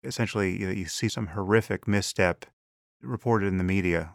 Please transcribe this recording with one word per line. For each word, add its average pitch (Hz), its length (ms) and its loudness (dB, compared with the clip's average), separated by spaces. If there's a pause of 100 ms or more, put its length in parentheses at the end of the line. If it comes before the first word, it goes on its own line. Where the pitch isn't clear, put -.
Essentially, 107 580 -2
you 98 60 -2
know, 95 60 -2
you 95 140 -6
see - 220 -4
some 104 200 -6
horrific 101 600 0
misstep 98 560 2 (560)
reported 117 460 0
in 95 120 0
the 90 60 0
media, 87 500 0